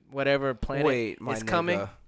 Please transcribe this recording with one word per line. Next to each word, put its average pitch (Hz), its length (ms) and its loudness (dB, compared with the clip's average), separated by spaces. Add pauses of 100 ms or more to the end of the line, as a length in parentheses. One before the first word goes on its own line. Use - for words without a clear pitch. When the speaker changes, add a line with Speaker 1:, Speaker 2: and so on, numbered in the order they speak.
(100)
Speaker 1:
whatever 139 420 2
planet. 139 340 -2
Speaker 2:
Wait, 120 340 0
my 117 120 -4
Speaker 1:
It's 110 100 -4
coming. 175 360 0
Speaker 2:
nigga. 190 120 -6 (180)